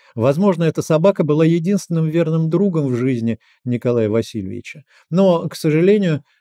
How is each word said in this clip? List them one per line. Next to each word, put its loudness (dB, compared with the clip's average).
Возможно, 0
эта 0
собака 2
была 2
единственным 0
верным 0
другом 0
в -2
жизни -2
Николая 0
Васильевича. -6
Но, 2
к -12
сожалению, 2